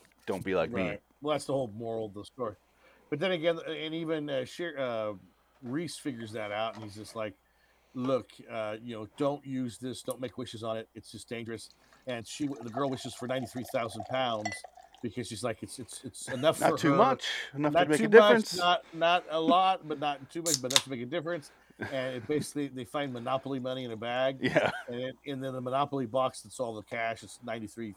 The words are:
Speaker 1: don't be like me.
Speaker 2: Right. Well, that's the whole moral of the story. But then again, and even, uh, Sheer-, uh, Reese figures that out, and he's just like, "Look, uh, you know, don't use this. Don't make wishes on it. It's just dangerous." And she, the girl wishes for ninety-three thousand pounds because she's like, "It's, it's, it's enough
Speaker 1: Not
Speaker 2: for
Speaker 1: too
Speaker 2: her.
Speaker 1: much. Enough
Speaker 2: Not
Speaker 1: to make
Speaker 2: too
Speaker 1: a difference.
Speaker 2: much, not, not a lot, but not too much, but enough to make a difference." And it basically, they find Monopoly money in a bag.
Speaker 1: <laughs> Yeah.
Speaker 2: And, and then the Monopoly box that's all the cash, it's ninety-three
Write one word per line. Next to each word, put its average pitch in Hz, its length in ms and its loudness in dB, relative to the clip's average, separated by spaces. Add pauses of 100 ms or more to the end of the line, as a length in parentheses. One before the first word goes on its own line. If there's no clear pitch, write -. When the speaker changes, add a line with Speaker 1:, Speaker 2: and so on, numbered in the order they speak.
(260)
Speaker 1:
don't 92 180 -2
be 95 100 2
like 82 160 4
me. 92 200 -2
Speaker 2:
Right. - 120 -8 (180)
Well, 147 140 -2
that's 135 120 -2
the 143 60 -2
whole 131 240 0
moral 113 300 -4
of 98 80 -12
the 101 100 -12
story. 113 300 -8 (540)
But 147 100 -4
then 185 140 0
again, 165 340 2
and 156 260 -6
even, 160 380 -2
uh, 131 140 0
Sheer-, 160 340 -6
uh, 113 360 -2 (500)
Reese 139 320 -4
figures 117 360 -6
that 107 200 -6
out, 110 220 -2
and 110 100 -12
he's 101 100 -12
just 107 220 -14
like, 107 180 -4 (600)
"Look, 127 360 0 (200)
uh, 110 320 -4
you 120 140 -8
know, 107 200 -8
don't 143 280 0
use 131 340 -4
this. 127 240 -8
Don't 123 180 -8
make 127 180 -6
wishes 117 240 -8
on 113 140 -4
it. 113 180 -8
It's - 160 -16
just - 180 -14
dangerous." 117 420 -8 (360)
And 117 200 -6
she, - 200 -4
the 120 240 -8
girl 135 200 0
wishes 127 240 -6
for 127 120 -8
ninety-three 120 460 -4
thousand 113 360 -2
pounds 120 400 0 (540)
because 113 240 -4
she's 101 160 -8
like, 117 220 -2
"It's, - 160 -12
it's, - 240 -14
it's - 240 -12
enough 131 320 2
Speaker 1:
Not 147 100 6
Speaker 2:
for 156 80 2
Speaker 1:
too 156 140 6
Speaker 2:
her. 139 40 6
Speaker 1:
much. 254 300 6 (280)
Enough 147 180 2
Speaker 2:
Not 165 120 8
Speaker 1:
to 151 40 4
make 151 100 6
Speaker 2:
too 226 60 4
Speaker 1:
a 220 40 4
difference. 214 480 10
Speaker 2:
much, 180 80 0
not, 175 200 4 (100)
not 170 360 4
a 160 100 0
lot, 175 480 4
but 151 100 -4
not 143 320 -4
too 170 120 -6
much, 151 200 0
but 127 100 0
enough - 120 6
to 135 60 -10
make 123 120 -4
a 123 40 -4
difference." 160 440 -4 (420)
And 131 240 -2
it 113 120 -6
basically, 147 400 -2
they 127 160 -10
find 143 280 -4
Monopoly 131 460 -2
money 127 260 -4
in 120 60 -6
a 110 60 -6
bag. 127 420 0
Speaker 1:
<laughs> - 40 -4
Yeah. 143 280 4 (180)
Speaker 2:
And, 127 240 -6 (140)
and 135 160 -6
then 135 100 -4
the 127 80 -6
Monopoly 135 460 0
box 131 360 0
that's 104 180 -12
all 117 160 -4
the 107 60 -10
cash, 117 420 -6
it's - 200 -18
ninety-three 113 520 -8